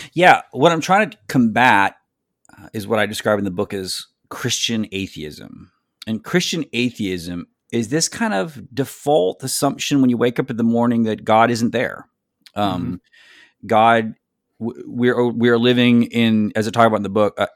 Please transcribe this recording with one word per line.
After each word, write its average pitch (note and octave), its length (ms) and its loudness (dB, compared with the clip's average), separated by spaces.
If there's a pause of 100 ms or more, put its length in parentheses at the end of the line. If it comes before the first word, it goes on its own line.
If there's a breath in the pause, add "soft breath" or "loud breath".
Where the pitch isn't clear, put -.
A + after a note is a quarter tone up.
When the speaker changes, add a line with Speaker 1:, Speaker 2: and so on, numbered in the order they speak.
(120)
Speaker 1:
Yeah, D#3+ 300 6 (100)
what C#3+ 220 2
I'm D#3+ 80 -2
trying G3 300 0
to - 60 -20 (120)
combat, A2+ 640 4 (640)
uh, - 160 -20
is G2+ 140 -8
what G#2+ 120 0
I G#2 60 0
describe G#2 340 -2
in G2+ 60 -4
the G2 60 -4
book G2 220 -6
as F#2 320 -8 (220)
Christian A#2 640 -4
atheism. F2 800 -12 (340)
And A2 200 -6
Christian F3 480 -4
atheism F#2 760 -6 (240)
is A#2 180 -4
this D#3 180 -2
kind A3 260 -6
of E3 280 -6 (120)
default D3 680 -2
assumption C#3 560 -2
when C3 100 4
you A#2+ 80 0
wake B2 220 -2
up C3 120 -4
in A#2 40 -10
the A2+ 80 -2
morning A#2 400 0
that G#2+ 220 -4
God A2+ 240 4
isn't A#2 220 -2
there. A#2 360 -4 (460)
Um, F#2 300 -4
Speaker 2:
Mm-hmm. F2 120 -6 (720 soft breath)
Speaker 1:
God, A2+ 480 2 (440)
w-, A2+ 280 -10
we're, B2 440 0
we're A#2 260 2
living A#2+ 460 4
in, A2+ 520 0
as A2 120 -2
I A2+ 40 -4
talk A#2 160 4
about G#2+ 100 2
in G#2 60 -4
the G2+ 60 -6
book, G2+ 300 0
uh, G2+ 160 0